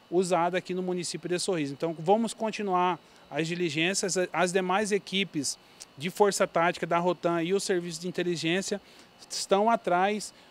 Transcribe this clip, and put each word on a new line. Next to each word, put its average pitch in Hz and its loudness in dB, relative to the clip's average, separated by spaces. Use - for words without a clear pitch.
usada 180 2
aqui 180 -6
no 185 -4
município 180 -6
de 180 0
Sorriso. 156 -2
Então 160 -4
vamos 202 2
continuar 185 0
as 156 -2
diligências, 170 0
as 175 2
demais 190 0
equipes 190 -2
de 135 -6
força 202 2
tática 170 0
da 170 0
Rotan 170 0
e 175 -2
o 196 2
serviço 175 -4
de 180 -8
inteligência 175 -2
estão 202 2
atrás 196 0